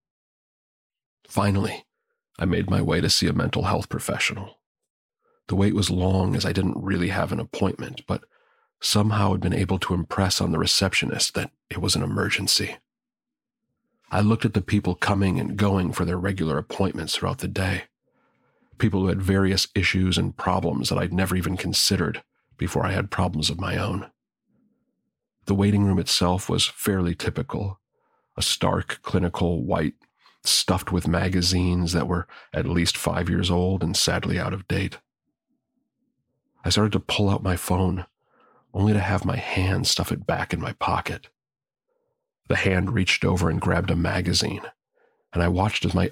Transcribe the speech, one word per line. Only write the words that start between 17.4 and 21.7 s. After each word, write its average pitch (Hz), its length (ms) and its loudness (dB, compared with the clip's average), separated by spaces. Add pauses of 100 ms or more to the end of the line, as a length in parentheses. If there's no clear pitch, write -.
day, 92 360 -2 (920)
people 98 240 2
who 95 60 2
had 92 140 0
various 95 520 2
issues 92 440 2
and 92 200 -2
problems 87 520 0
that 92 80 0
I'd 90 160 -2
never 90 220 0
even 90 220 -2
considered - 680 0 (340)